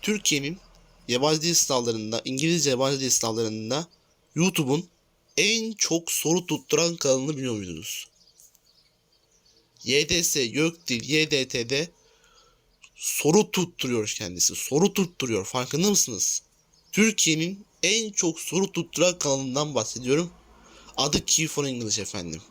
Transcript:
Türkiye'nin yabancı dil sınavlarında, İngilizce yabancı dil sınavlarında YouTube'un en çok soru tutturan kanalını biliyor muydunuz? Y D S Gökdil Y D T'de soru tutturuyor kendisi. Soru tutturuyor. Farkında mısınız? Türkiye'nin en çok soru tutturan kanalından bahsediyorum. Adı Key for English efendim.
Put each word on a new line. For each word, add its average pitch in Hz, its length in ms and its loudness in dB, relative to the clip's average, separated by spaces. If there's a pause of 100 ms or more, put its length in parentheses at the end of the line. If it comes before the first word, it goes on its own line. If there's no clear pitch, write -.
Türkiye'nin 165 580 -2 (480)
yabancı 147 340 2
dil 170 120 0
sınavlarında, 117 720 0
İngilizce 143 440 0
yabancı 135 300 2
dil 131 100 -2
sınavlarında 113 760 -2 (480)
YouTube'un 165 540 0 (480)
en 220 360 2
çok 165 380 -2
soru 175 340 0
tutturan 156 500 0
kanalını 135 420 0
biliyor 127 180 -4
muydunuz? 90 540 -10 (1700)
Y 147 260 2
D 170 140 2
S 139 240 0
Gökdil 127 600 -2
Y 151 220 2
D 135 160 0
T'de 135 440 -4 (1040)
soru 202 560 2
tutturuyor 127 560 -2 (100)
kendisi. 90 380 -2
Soru 180 380 2
tutturuyor. 123 520 -2
Farkında 143 440 0
mısınız? - 520 0 (500)
Türkiye'nin 196 720 2 (180)
en 214 280 0
çok 165 280 -2
soru 190 320 -2
tutturan 170 480 0
kanalından 139 560 0
bahsediyorum. 127 580 0 (640)
Adı 147 280 0
Key 156 220 4
for 147 180 -2
English 120 340 -4
efendim. 87 520 -8